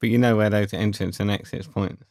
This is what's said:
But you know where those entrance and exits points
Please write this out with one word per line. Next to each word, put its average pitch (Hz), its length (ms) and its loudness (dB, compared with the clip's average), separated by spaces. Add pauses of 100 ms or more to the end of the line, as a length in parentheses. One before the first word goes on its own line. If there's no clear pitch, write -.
But 117 100 0
you 120 80 4
know 120 180 4
where 107 140 2
those 104 220 0
entrance 98 480 -2
and 101 100 0
exits - 360 -6
points - 440 -6